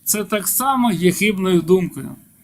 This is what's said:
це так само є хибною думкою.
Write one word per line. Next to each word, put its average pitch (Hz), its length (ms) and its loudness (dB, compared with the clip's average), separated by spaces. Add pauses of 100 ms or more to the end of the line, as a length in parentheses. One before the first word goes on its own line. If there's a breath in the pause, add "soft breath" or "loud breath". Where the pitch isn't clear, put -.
це 208 200 -2
так 196 240 -4
само 247 440 0
є 175 200 2
хибною 185 480 0
думкою. 160 500 0 (340 loud breath)